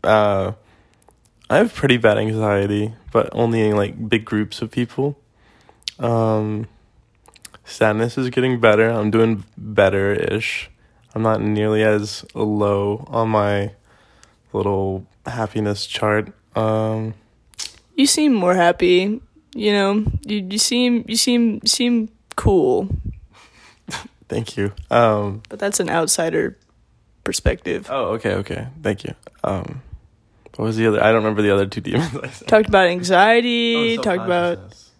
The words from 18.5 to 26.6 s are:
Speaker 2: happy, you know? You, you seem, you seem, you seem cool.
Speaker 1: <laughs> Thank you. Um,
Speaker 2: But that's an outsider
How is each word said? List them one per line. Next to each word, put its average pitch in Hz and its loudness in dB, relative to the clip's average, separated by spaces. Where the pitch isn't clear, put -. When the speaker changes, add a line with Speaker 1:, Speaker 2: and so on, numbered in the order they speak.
Speaker 2:
happy, 180 2
you 208 0
know? 202 0
You, 208 -4
you 202 -6
seem, 240 2
you 226 -4
seem, 233 2
you - 4
seem 240 0
cool. 175 2
Speaker 1:
<laughs> - -16
Thank - -6
you. 101 -2
Um, 107 2
Speaker 2:
But 208 -16
that's 202 -2
an 170 -2
outsider 165 0